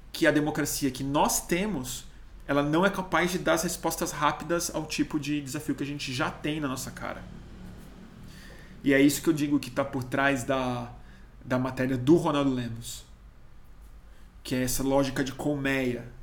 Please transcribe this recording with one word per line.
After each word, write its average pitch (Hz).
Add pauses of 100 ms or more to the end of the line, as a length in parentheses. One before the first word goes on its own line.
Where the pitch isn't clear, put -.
(120)
que 165
a 151
democracia 147
que 131
nós 151
temos, 175 (420)
ela 143
não 156
é 196
capaz 175
de 180
dar -
as -
respostas 165
rápidas 156
ao 156
tipo 147
de 147
desafio 143
que -
a 135
gente 143
já 139
tem 156
na 143
nossa 131
cara. - (1600)
E 139
é 139
isso 143
que -
eu 165
digo 147
que 127
tá 139
por 131
trás 139
da, 127 (540)
da 127
matéria 131
do 131
Ronaldo 143
Lemos, 117 (1400)
que -
é 127
essa 127
lógica 135
de 131
colmeia 135 (180)